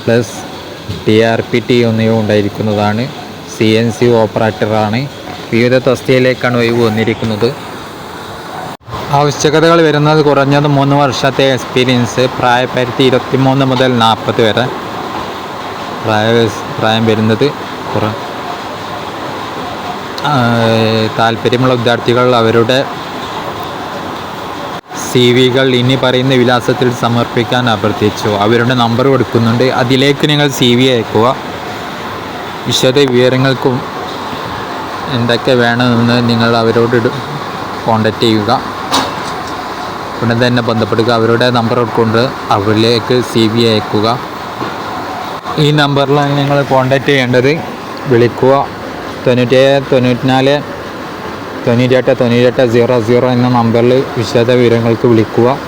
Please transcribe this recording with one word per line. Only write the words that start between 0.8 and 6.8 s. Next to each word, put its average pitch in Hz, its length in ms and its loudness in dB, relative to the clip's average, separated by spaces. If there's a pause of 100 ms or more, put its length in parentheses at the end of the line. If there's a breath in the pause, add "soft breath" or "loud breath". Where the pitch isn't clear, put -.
ടി 107 140 4
ആർ 113 200 2 (100)
പി 120 80 2 (100)
ടി 123 80 4 (100)
എന്നിവ 113 320 2
ഉണ്ടായിരിക്കുന്നതാണ്. 104 840 0 (500)
സി 110 140 0 (120)
എൻ 117 120 0
സി 123 140 0 (160)
ഓപ്പറേറ്ററാണ്. 107 760 0 (520)
വിവിധ 120 260 2
തസ്തികയിലേക്കാണ് 127 800 2
ഒഴിവ് 117 300 0